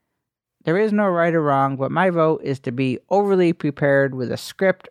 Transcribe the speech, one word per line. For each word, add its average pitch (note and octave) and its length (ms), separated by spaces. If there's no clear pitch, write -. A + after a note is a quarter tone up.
There E3 140
is G#3+ 140
no G#3 160
right E3+ 240
or E3 100
wrong, C#3 340
but C3+ 140
my F3 200
vote D#3+ 340
is C3+ 160
to B2+ 120
be B2+ 260
overly F#3+ 440
prepared C#3 600
with B2 160
a A#2+ 60
script - 540